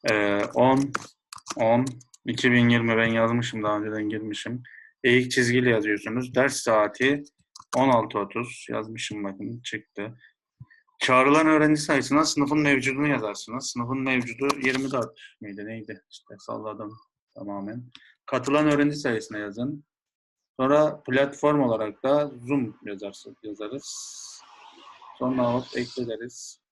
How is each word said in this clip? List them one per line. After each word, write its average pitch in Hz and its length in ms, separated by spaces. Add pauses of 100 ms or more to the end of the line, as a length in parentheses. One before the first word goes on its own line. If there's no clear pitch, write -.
e, 104 420
on, 135 460 (640)
on, 120 300 (400)
iki 113 260
bin 120 180
yirmi, 117 280
ben 113 100
yazmışım, 113 560
daha 104 140
önceden 107 320
girmişim. 110 540 (400)
Eğik 127 280
çizgiyle 123 380
yazıyorsunuz. 110 680
Ders 135 200
saati 123 680 (520)
on 131 140
altı 110 300
otuz, 113 500
yazmışım, 110 540
bakın 113 380
çıktı. 202 560 (840)
Çağrılan 143 480
öğrenci 151 340
sayısına 143 440
sınıfın 151 340
mevcudunu 139 480
yazarsınız. 113 640
Sınıfın 123 300
mevcudu 127 460 (160)
yirmi 131 280
dört 123 280 (220)
müydü, 104 240
neydi? 110 440
İşte - 300
salladım 110 580 (380)
tamamen. 101 560 (340)
Katılan 139 420
öğrenci 147 280
sayısına 110 420
yazın. 117 460 (760)
Sonra 147 440
platform 143 560
olarak 110 440
da 147 240
Zoom 123 560
yazarsın, 101 600
yazarız. 107 800 (920)
Sonra 127 360
hop 127 120 (100)
ekleriz. 120 840 (100)